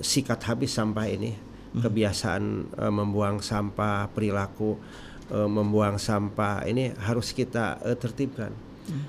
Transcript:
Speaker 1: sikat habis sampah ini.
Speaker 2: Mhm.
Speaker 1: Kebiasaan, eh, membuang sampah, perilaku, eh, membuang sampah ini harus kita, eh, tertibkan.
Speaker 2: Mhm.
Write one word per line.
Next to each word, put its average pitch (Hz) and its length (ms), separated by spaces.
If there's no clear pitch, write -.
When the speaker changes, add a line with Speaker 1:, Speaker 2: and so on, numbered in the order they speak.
Speaker 1:
sikat - 480
habis 131 240
sampah 107 320
ini. 104 280
Speaker 2:
Mhm. 117 80
Speaker 1:
Kebiasaan, 104 640
eh, 107 240
membuang 101 480
sampah, 104 640
perilaku, 101 720
eh, 104 240
membuang 104 480
sampah 101 720
ini 123 240
harus 113 400
kita, 120 480
eh, 120 160
tertibkan. 113 560
Speaker 2:
Mhm. 143 220